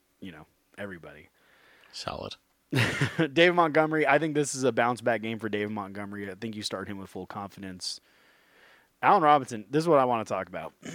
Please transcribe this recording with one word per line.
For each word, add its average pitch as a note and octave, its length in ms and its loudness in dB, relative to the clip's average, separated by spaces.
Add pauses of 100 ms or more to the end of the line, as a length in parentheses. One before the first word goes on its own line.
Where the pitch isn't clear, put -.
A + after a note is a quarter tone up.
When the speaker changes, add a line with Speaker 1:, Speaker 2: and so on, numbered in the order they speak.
(200)
Speaker 1:
you - 100 -14
know, D3+ 160 -18 (320)
everybody. D3 520 -16 (600)
Speaker 2:
Solid. - 460 -8 (360)
Speaker 1:
<laughs> - 0 - (460)
David E3 360 4
Montgomery, D#3 520 2
I C#3 120 6
think D#3 160 -2
this C#3+ 200 0
is C3 100 -2
a B2+ 80 4
bounce-back A#2 480 0
game A2+ 200 -6
for A2 80 -4
David G#2 240 -2
Montgomery. G2+ 580 -8
I F#2 40 -12
think G#2+ 220 -10
you G#2+ 60 -8
start F#2+ 260 -6
him G2+ 100 -10
with F#2+ 120 -14
full F#2 160 -10
confidence. G2 720 -12 (1040)
Allen F3+ 200 6
Robinson, C3 460 4
this D3 140 0
is E3 60 -2
what D3+ 100 6
I C3 60 6
wanna A#2 200 0
talk F#2+ 240 -6
about. D#2+ 240 -10 (220)